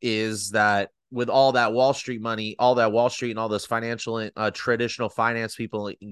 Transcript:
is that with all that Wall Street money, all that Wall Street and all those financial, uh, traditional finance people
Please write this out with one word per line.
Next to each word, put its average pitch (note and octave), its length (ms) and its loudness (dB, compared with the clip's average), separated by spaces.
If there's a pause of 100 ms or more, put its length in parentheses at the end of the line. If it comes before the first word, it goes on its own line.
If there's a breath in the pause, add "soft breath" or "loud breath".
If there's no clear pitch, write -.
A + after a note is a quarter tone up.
is A2 520 -2
that G#2 380 2 (200)
with A#2+ 180 -4
all C3+ 240 6
that A#2+ 220 2
Wall C3 180 4
Street B2 300 -6
money, A2 360 -4
all B2 180 6
that A2+ 140 4
Wall A#2 200 2
Street A#2+ 220 -6
and G#2+ 60 -6
all A2 120 -2
those G#2 160 -2
financial, A2+ 680 -4
uh, G#2+ 160 -2
traditional A#2 600 -2
finance A2+ 440 -2
people G#2+ 380 -8 (200)